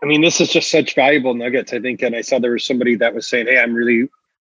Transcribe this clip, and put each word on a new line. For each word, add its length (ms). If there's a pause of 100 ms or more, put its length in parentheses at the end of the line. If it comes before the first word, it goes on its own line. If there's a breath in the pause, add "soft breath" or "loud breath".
I 40
mean, 160
this 180
is 100
just 220
such 240
valuable 380
nuggets, 400
I 60
think. 220
And 140
I 60
saw 180
there 120
was 120
somebody 320
that 200
was 120
saying, 200
"Hey, 120
I'm 140
really, 340 (340)